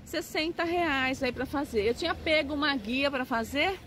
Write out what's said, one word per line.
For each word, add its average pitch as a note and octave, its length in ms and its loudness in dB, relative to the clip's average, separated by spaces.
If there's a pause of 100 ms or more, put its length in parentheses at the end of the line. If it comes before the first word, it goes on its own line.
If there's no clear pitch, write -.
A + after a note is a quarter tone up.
sessenta E4 600 -2
reais C#4+ 580 2
aí B3 100 0
pra B3 140 -4
fazer. C4 380 0
Eu A#3+ 100 4
tinha F4 200 -2
pego D#4 400 2
uma C#4+ 220 2
guia B3+ 340 0
pra C4 140 -2
fazer C4+ 640 0